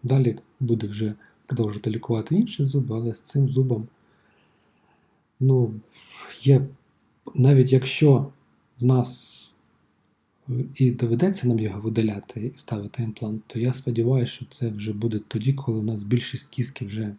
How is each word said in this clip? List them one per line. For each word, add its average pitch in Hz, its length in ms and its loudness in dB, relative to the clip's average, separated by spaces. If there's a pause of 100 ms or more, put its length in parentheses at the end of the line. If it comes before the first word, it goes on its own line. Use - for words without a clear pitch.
Далі 127 340 2 (220)
буде 113 280 0
вже 104 260 -4 (320)
продовжувати 107 440 -2
лікувати 113 460 -2
інші 202 300 0
зуби, 131 300 0
але 117 180 -2
з - 80 -14
цим 139 280 0
зубом, 117 380 0 (1500)
ну, 127 340 2 (680)
є, 135 260 4 (680)
навіть 131 380 6
якщо 131 580 4 (480)
в 120 60 -2
нас 127 500 0 (1400)
і 127 160 4
доведеться 127 560 0
нам 117 120 2
його 101 220 -4
видаляти 110 640 -2
і 117 120 -8
ставити 104 460 -8
імплант, 107 440 -8
то - 120 -8
я 123 140 0
сподіваюся, 120 600 0
що - 120 -14
це - 240 -6
вже 104 240 -6
буде 107 340 -2
тоді, 117 260 -2
коли 117 260 -4
у 107 40 -4
нас 110 200 -4
більшість 120 440 -4
кістки - 380 -8
вже 104 320 -8